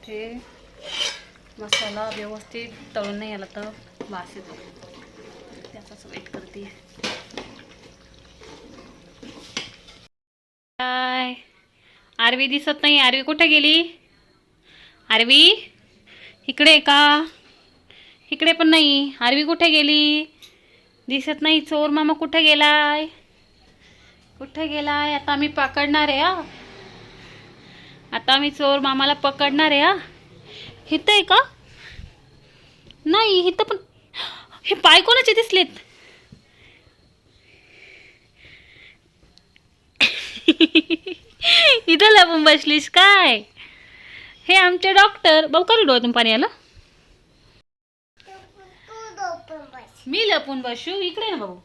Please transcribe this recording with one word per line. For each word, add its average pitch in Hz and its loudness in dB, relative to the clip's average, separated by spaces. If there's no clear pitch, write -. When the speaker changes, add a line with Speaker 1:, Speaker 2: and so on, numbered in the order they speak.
Speaker 1:
ते 226 -14
मसाला 214 -10
व्यवस्थित 214 -16
तळून 202 -10
नाही 214 -14
आला 196 -16
तर 208 -18
वास 180 -16
येतो, 180 -20
त्याचाच 208 -20
वेट - -20
करते. 202 -20
काय 254 -6
आरवी 247 0
दिसत 294 -4
नाही, 294 4
आरवी 262 2
कुठे 311 0
गेली? 302 2
आरवी 269 4
इकडे 294 2
आहे 302 6
का? 294 2
इकडे 311 -2
पण 330 0
नाही. 285 2
आरवी 262 0
कुठे 330 0
गेली? 302 2
दिसत 277 -6
नाही. 311 0
चोर 302 -4
मामा 302 -2
कुठे 320 -4
गेलाय? 302 2
कुठे 302 -12
गेलाय? 294 -6
आता 285 -6
आम्ही 285 -2
पकडणार 294 -2
आहे 277 -4
हा, 349 -2
आता 226 -2
आम्ही 285 -2
चोर 277 -2
मामाला 269 -2
पकडणार 285 -2
आहे 285 0
हा. 359 2
इथं 311 -2
आहे 415 4
का? 370 0
नाही, 370 0
इथं 349 -4
पण. - -6
हे - -4
पाय 330 4
कोणाचे 466 0
दिसलेत? 381 -2
<laughs> 453 0
इथं 330 4
लपून 349 6
बसलीस 302 2
काय? 359 4
हे 359 4
आमचे 370 2
डॉक्टर. 370 4
भाऊ, 320 0
का 453 2
रे 440 2
डोळ्यातून 247 0
पाणी 233 0
आलं? 262 0
Speaker 2:
तू 381 -20
लपून 339 -12
बस. 262 -20
Speaker 1:
मी 285 -4
लपून 277 -6
बसू? 247 -10
इकडे 392 -8
ना 370 -8
भाऊ 196 -12